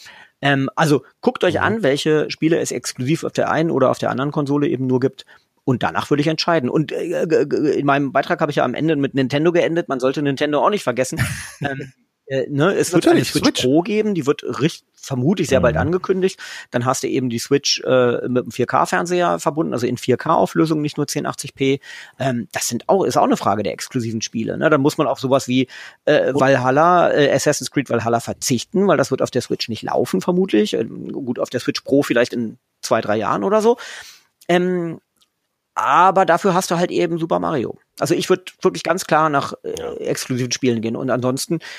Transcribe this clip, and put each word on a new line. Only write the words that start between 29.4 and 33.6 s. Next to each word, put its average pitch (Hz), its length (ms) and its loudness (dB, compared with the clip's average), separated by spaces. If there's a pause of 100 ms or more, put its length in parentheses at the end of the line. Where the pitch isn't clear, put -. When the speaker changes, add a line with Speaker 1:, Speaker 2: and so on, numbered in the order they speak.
Speaker 1:
Switch - 260 -6
nicht 110 160 -8
laufen, - 380 0
vermutlich. 196 520 2
Ähm, - 380 -6
gut, - 260 -6
auf 95 120 -4
der 127 100 -4
Switch - 220 -2
Pro 139 200 4
vielleicht 117 320 2
in 120 240 -6 (240)
zwei, 113 200 0
drei 107 160 0
Jahren 113 260 -2
oder 202 180 2